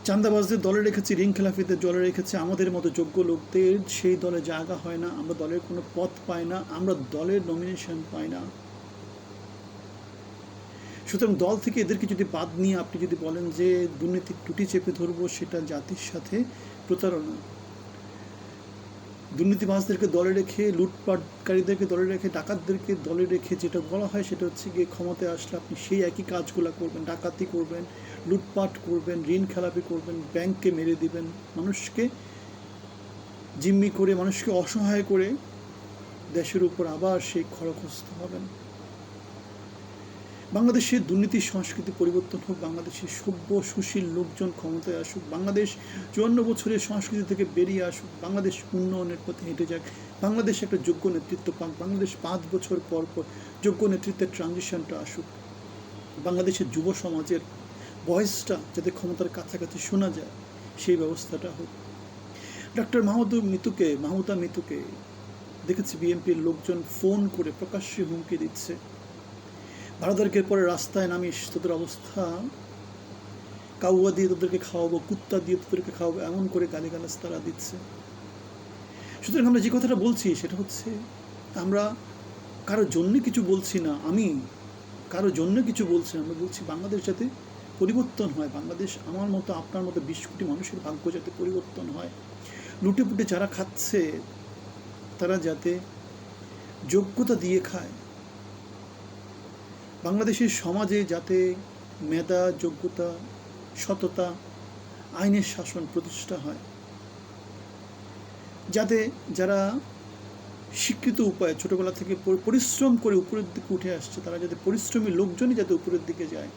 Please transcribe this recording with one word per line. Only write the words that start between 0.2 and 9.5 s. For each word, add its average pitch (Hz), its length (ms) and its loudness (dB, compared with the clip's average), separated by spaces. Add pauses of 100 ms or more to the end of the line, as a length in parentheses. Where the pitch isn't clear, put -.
দলে 202 220 4
রেখেছে, 208 320 4
ঋণ 190 180 6
খেলাপিদের 190 480 2
দলে 180 200 4
রেখেছে, 185 360 2
আমাদের 185 340 2
মতো 175 200 2
যোগ্য 165 300 2
লোকদের 185 580 6 (100)
সেই 185 280 4
দলে 175 240 0
জায়গা 160 360 -2
হয় 170 200 -6
না, 170 120 -2
আমরা 156 300 -4
দলের 165 300 0
কোনো 175 140 -2 (120)
পথ 175 140 2 (180)
পাই 170 180 -2
না, 180 260 -2
আমরা 180 240 2 (160)
দলের 175 380 2
নমিনেশন 170 540 -4 (100)
পাই 160 160 -4
না। - 120 -6 (2750)